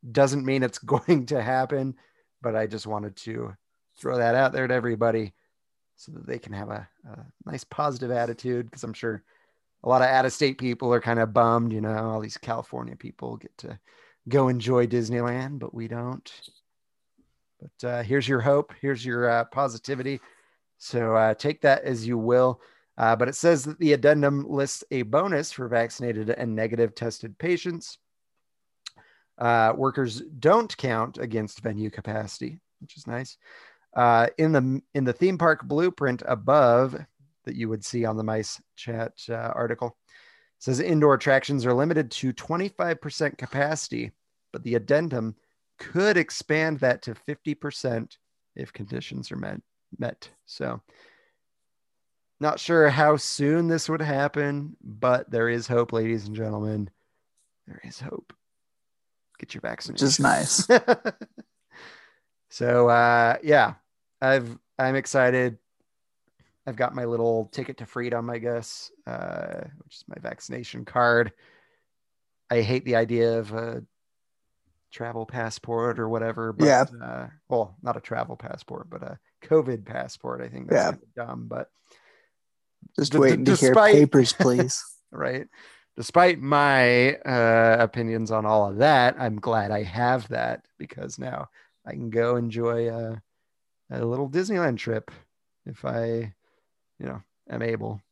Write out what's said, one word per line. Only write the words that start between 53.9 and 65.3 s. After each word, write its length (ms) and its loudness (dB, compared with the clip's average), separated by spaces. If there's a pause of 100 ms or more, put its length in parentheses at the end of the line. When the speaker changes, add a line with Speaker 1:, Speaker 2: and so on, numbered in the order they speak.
Speaker 1:
happen, 800 -4
but 480 0
there 180 0
is 180 -4
hope, 260 0
ladies 340 -2
and 80 -10
gentlemen. 560 -6 (760)
There 180 -20
is 160 -18
hope. 340 -14 (1080)
Get 160 -16
your 60 -14
vaccination. 440 -6
Speaker 2:
Which 80 2
is 60 -2
nice. 480 0
Speaker 1:
<laughs> 120 6 (1700)
So, 360 4
uh, 540 6
yeah, 320 6 (460)
I've, 360 0 (200)
I'm 200 0
excited. 600 2 (1080)